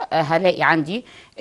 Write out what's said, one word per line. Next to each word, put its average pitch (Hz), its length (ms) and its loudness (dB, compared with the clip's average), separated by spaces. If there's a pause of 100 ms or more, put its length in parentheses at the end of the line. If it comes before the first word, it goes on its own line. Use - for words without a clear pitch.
(140)
آه، 160 80 2
هلاقي 165 420 0
عندي 160 420 0 (360)